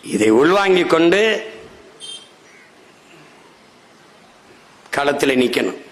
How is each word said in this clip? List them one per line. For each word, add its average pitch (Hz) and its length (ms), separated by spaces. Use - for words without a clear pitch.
இதை 107 160
உள்வாங்கிக் 185 520
கொண்டு 170 240
களத்தில் 143 540
நிக்கணும். 120 360